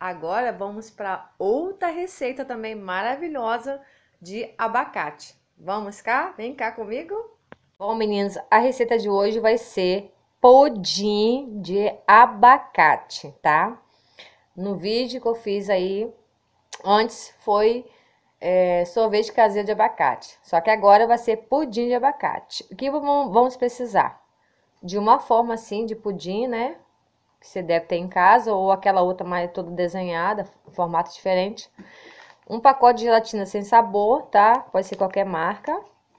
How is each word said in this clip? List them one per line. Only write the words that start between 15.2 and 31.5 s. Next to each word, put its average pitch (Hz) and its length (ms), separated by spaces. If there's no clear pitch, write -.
que - 80
eu 233 80
fiz 202 340
aí 196 420
antes 214 540
foi, 220 500
é, 180 440
sorvete 220 480
caseiro 208 340
de 214 60
abacate. 185 720
Só 170 160
que 190 100
agora 208 380
vai 233 100
ser 226 200
pudim 240 400
de 247 60
abacate. - 760
O 190 60
que 262 120
vamo-, 285 440
vamos 247 240
precisar? 233 680
De 180 160
uma 220 220
forma 233 360
assim 220 300
de 220 120
pudim, 202 500
né? 247 300
Que - 80
você 190 140
deve 165 240
ter 180 100
em 180 120
casa, 208 460
ou 190 160
aquela 190 320
outra 180 240
mais 175 240
toda 175 220
desenhada, 180 720
formato 175 420
diferente. 190 560